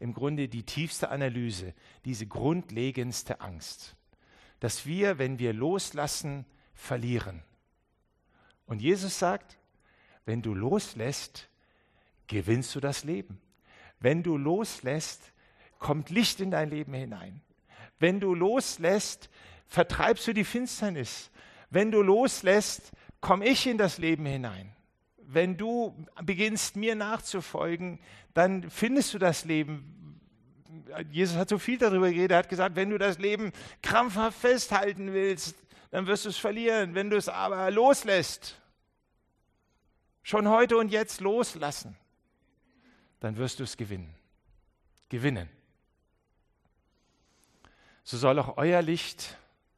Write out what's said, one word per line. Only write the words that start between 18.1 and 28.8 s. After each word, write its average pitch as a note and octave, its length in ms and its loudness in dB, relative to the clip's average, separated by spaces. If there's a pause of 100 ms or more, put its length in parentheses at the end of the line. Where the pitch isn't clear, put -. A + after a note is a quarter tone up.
du F#3+ 140 2
loslässt, F#3+ 960 0 (360)
vertreibst - 600 2
du A#3 60 0
die G3+ 120 2
Finsternis. G3+ 840 -6 (400)
Wenn G#3 200 4
du G#3+ 120 6
loslässt, G3+ 880 4 (280)
komm F#3+ 220 2
ich C4 240 4
in A#3 120 0
das G3 200 2
Leben D#3+ 280 0
hinein. G#2+ 460 -6 (440)
Wenn E3+ 400 0
du G#3+ 500 -4 (160)
beginnst, G#3 540 -2
mir A3 180 0
nachzufolgen, F3+ 1080 -4 (340)
dann F3+ 360 2
findest B3 440 0